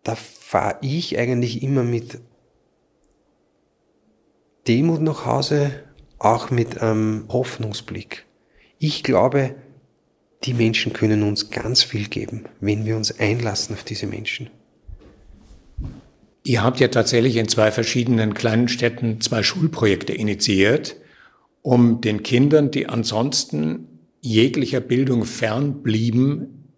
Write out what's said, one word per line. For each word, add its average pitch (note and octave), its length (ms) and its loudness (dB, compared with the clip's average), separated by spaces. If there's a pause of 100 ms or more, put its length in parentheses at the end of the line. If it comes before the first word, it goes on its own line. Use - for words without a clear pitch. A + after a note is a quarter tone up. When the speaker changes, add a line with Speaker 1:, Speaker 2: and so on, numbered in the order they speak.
Speaker 1:
da A2 120 -4
fahr - 680 -4
ich D3 360 -4
eigentlich A#2+ 440 -2
immer C3+ 220 0
mit A#2+ 360 -6 (2500)
Demut D3+ 320 2
nach D#3 240 -2
Hause, C#3 480 0 (460)
auch A2+ 320 2
mit A#2 300 0
einem A2 480 0
Hoffnungsblick. - 960 -6 (520)
Ich D3+ 240 -2
glaube, C3 540 2 (880)
die B2 100 -2
Menschen A2+ 380 2
können G#2+ 320 2
uns G#2 260 -2
ganz - 320 -2
viel G#2 240 -4
geben, - 380 -8 (160)
wenn G#2 240 0
wir A2 120 -2
uns A2 220 -4
einlassen G#2+ 560 -2
auf - 80 -12
diese G#2 240 -8
Menschen. G#2+ 420 -8 (2000)
Speaker 2:
Ihr A#2 180 2
habt B2 160 2
ja C3 80 6
tatsächlich B2 520 2
in A2 100 0
zwei G#2+ 240 4
verschiedenen A2+ 640 0
kleinen A#2 340 0
Städten A#2 520 -2
zwei A2+ 220 0
Schulprojekte A2+ 680 0
initiiert, G#2+ 840 2 (680)
um A#2+ 380 6
den G#2+ 220 -2
Kindern, C#3+ 480 4
die - 160 -2
ansonsten G#2+ 1000 -2 (320)
jeglicher A#2+ 600 2
Bildung B2 440 0
fern A#2+ 580 -2
blieben B2 960 0